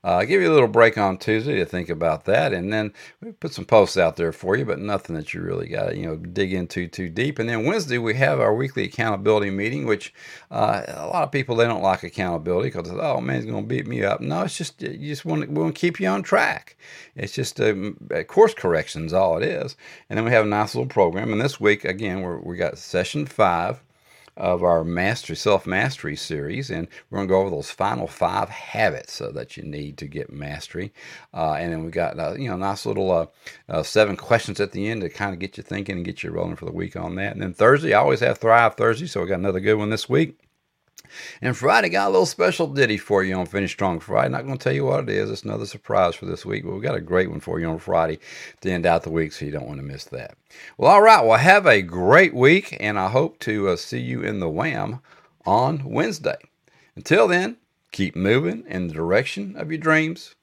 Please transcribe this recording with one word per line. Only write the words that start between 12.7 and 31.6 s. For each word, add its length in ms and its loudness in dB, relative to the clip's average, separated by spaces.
'cause, 180 -8
"Oh, 300 -2
man, 160 -2
he's 120 -6
gonna 140 -6
beat 240 -6
me 160 -4
up." 180 0
No, 220 -4
it's 160 -6
just, 240 -10
you 280 -10
just 140 -10
wanna, 220 -4
we 140 -4
wanna 120 -2
keep 280 -4
you 80 -2
on 160 -2
track. 520 0
It's 200 -10
just, 260 -6
um, 380 0
uh, 120 -4
course 300 4
corrections, 580 -2
all 240 2
it 80 -2
is. 320 -6
And 60 -4
then 80 0
we 80 2
have 120 6
a 40 0
nice 260 -2
little 140 -4
program. 420 2
And 100 0
this 200 -4
week, 240 2
again, 380 -4
we're, 180 -6
we 160 -10
got 220 -2
session 480 -4
five 540 0
of 280 0
our 180 4
mastery, 540 -2
self-mastery 800 -2
series, 520 -8
and 200 -6
we're 100 -6
gonna 100 -4
go 120 4
over 100 -2
those 200 -6
final 380 -2
five 400 -2
habits, 720 -4
uh, 100 -6
that 260 -12
you 60 -16
need 340 -10
to 120 -12
get 240 -10
mastery. 600 -10
Uh, 200 -2
and 200 -2